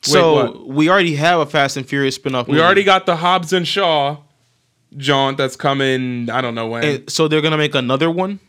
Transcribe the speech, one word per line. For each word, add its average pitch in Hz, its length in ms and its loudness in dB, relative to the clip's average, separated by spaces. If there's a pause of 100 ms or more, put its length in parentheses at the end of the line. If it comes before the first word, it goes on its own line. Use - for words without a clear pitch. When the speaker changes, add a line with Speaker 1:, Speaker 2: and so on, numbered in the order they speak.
Speaker 1:
Wait, 147 60 -2
Speaker 2:
So 160 220 4
Speaker 1:
what? 123 340 -2
Speaker 2:
we 151 200 2
already 175 280 2
have 165 240 2
a 143 60 0
Fast 143 300 0
and 131 120 -10
Furious 139 300 -2
spinoff 127 280 -4
Speaker 1:
We 143 60 -2
Speaker 2:
movie. 156 120 4
Speaker 1:
already 196 200 4
got 190 220 4
the 175 100 0
Hobbs 180 360 0
and 180 140 0
Shaw 151 520 0 (800)
jaunt 135 420 0
that's 131 180 -2
coming, 131 760 -2
I 123 100 -2
don't 120 140 -4
know 113 140 -6
when. 117 160 -4
Speaker 2:
And 143 260 -4
so 160 160 0
they're 151 140 2
gonna 156 180 0
make 147 160 -2
another 135 360 0
one? 190 280 -6 (100)